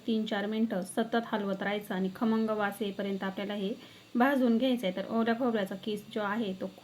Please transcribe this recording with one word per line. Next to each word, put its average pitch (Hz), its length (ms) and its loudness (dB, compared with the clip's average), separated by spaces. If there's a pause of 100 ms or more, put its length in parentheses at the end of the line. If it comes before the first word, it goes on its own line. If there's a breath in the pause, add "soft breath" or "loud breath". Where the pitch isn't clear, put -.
तीन 220 180 2
चार 208 200 -2
मिनटं 214 360 0
सतत 226 440 0
हलवत 196 380 -2
राहायचं 208 320 -2
आणि 190 200 2
खमंग 220 340 2
वास 208 320 -2
येईपर्यंत 196 420 -4
आपल्याला 196 300 -4
हे 202 200 -2 (420 loud breath)
भाजून 247 420 6
घ्यायचं 240 300 2
आहे. 185 80 0
तर 190 140 -4
ओल्या 226 280 2
खोबऱ्याचा 220 380 0
किस 208 280 -4 (100)
जो 214 80 -2
आहे 202 320 0
तो 185 160 -6 (140)